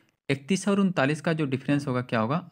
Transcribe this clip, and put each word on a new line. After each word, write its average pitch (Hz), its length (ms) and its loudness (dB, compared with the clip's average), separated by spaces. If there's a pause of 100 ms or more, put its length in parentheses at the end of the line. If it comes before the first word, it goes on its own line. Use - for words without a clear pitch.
(280)
इकतीस 185 400 -2
और 202 120 2
उनतालीस 156 400 2
का 170 120 0
जो 156 140 -2
डिफरेंस 143 400 0
होगा 123 160 -2
क्या 123 180 0
होगा? 113 160 0 (160)